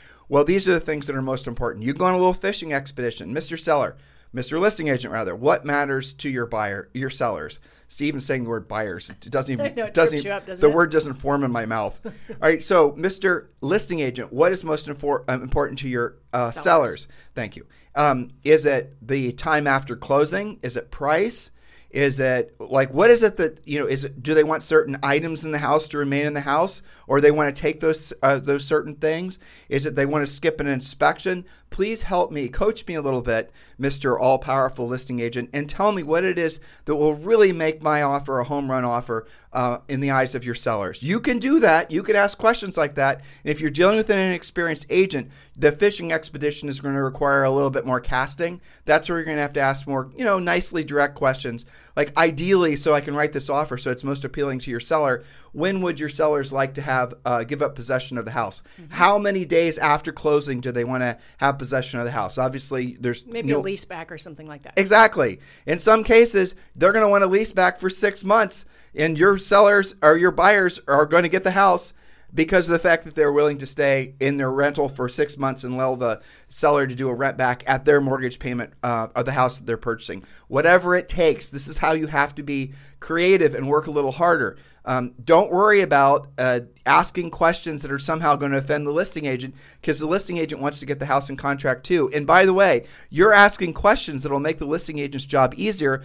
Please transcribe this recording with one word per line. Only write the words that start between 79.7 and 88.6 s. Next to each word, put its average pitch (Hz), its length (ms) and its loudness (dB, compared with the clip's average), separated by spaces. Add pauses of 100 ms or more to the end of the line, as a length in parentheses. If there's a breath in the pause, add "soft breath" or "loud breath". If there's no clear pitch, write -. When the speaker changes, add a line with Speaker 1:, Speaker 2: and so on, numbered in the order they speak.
Speaker 1:
purchasing. 113 460 -8 (260 soft breath)
Whatever 175 460 4
it 180 140 0
takes, - 400 0
this 139 200 -10
is 131 100 -8
how 160 140 2
you 160 140 -2
have 143 300 0
to 147 60 -12
be 139 300 -6 (280 loud breath)
creative 170 540 2
and 135 140 -4
work 151 180 0
a 165 40 -8
little 143 220 -2
harder. 156 440 0 (300 soft breath)
Um, 123 280 -4 (100)
don't 165 260 6
worry 202 300 6
about, 143 460 4 (100)
uh, 127 240 2 (240)
asking 170 460 2
questions 165 500 -2
that 135 100 -10
are 139 80 -4
somehow 156 380 0
gonna 139 220 -2
offend 147 280 -2